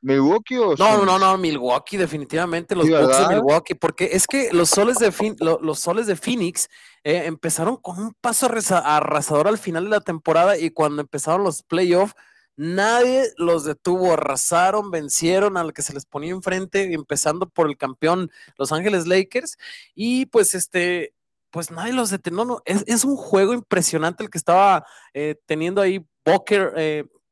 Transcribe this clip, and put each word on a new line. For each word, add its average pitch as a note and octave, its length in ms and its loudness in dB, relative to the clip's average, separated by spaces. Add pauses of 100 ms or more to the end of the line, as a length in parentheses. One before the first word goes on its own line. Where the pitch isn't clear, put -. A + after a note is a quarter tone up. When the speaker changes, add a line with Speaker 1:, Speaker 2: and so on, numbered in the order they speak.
Speaker 1:
¿Milwaukee C#3+ 560 2
o G3+ 180 2
Speaker 2:
No, G#3 220 6
no, G3+ 80 4
no, F#3+ 80 2
Speaker 1:
Suns? F#3+ 80 2
Speaker 2:
no, F#3+ 160 4
Milwaukee, C#3+ 600 -2
definitivamente, E3 760 -4
los E3+ 100 2
Speaker 1:
Sí, D#3+ 60 4
Speaker 2:
Bucks D#3 100 4
de C3 60 4
Speaker 1:
¿verdad? C3+ 220 4
Speaker 2:
Milwaukee, E3+ 460 2
porque - 360 -2
es F#3 160 0
que C4+ 240 -2
los E3+ 180 2
soles A3+ 280 2
de A#3 140 2
Fin-, G#3 280 -4
lo-, E3 220 0
los D#3 180 -6
soles G#3 260 -2
de G3+ 100 0
Phoenix, G#3 540 -4 (340)
eh, D#3 220 0
empezaron E3 520 -4
con F3+ 220 -12
un A3 200 -8
paso A#3+ 280 0
arrasa-, F#3 500 2
arrasador D3 500 0
al G#3+ 100 2
final F3 280 -6
de G#3 60 -2
la G#3 100 2
temporada E3+ 560 2
y D#3+ 140 -4
cuando D3 300 -2
empezaron D#3 420 -2
los F3 200 -4
playoffs, F3+ 500 2 (420)
nadie A3+ 680 0 (140)
los E3+ 260 0
detuvo, F3+ 500 0
arrasaron, F3+ 760 0
vencieron F3 680 0
al D#3+ 160 -4
que - 80 -12
se - 120 -8
les C#3 120 -14
ponía D3+ 260 -10
enfrente, F#3 640 -4
empezando D#3 560 -4
por E3 180 0
el D3 100 -6
campeón D#3+ 520 -2 (280)
Los C#3 140 -4
Ángeles F3 360 -2
Lakers, F#3+ 500 -2 (380)
y B3 320 -2
pues, - 260 2
este... F3 640 -4 (340)
Pues E3 220 -10
nadie F3+ 220 -8
los A#3+ 180 -2
detuvo, F3+ 240 -6
no, G#3+ 100 -2
no, A#3+ 200 -6
es, G3+ 200 -2
es A3+ 200 0
un C#4 100 0
juego G3 380 2
impresionante F3 680 -2
el G#3 60 -10
que - 80 -10
estaba, F3+ 480 4 (280)
eh, D3 220 -4 (120)
teniendo E3+ 340 -2
ahí F#3+ 240 0 (180)
Booker, F#3+ 520 2
eh, D3+ 300 -4 (260)